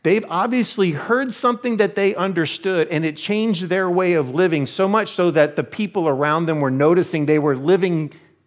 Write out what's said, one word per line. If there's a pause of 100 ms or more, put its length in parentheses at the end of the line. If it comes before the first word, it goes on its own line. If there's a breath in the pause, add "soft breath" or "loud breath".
they've
obviously
heard
something
that
they
understood,
and
it
changed
their
way
of
living,
so
much
so
that
the
people
around
them
were
noticing
they
were
living (360 loud breath)